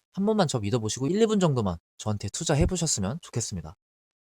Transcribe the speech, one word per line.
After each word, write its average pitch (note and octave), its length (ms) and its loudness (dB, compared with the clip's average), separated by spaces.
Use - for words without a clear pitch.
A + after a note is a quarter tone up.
한 G3 120 -2
번만 G#3 220 2
저 B2+ 120 -2
믿어보시고 G#2+ 480 -2
일, F#3+ 140 2
이 A3+ 60 6
분 G#3+ 120 2
정도만 A#2+ 380 2
저한테 G#2 320 -4
투자해보셨으면 D#3+ 920 0
좋겠습니다. F2 540 -8